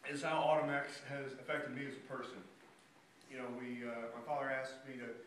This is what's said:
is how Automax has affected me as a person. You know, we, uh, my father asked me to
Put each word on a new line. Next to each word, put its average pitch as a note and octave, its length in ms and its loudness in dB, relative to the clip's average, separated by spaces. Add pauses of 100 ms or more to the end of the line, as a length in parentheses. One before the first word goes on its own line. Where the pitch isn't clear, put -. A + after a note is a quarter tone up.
is C#3+ 120 0
how D#3+ 160 4
Automax D3 720 6
has C#3 240 -4
affected C#3+ 420 -2
me C#3 120 -2
as C3 80 -6
a - 160 -12
person. - 260 -6 (920)
You C3 60 -8
know, B2+ 80 -4 (140)
we, A#2+ 280 -4
uh, A#2 40 -2 (240)
my A#2+ 100 -8
father C#3 240 2
asked C3 380 -2
me C3 140 -8
to A#2 80 -6 (180)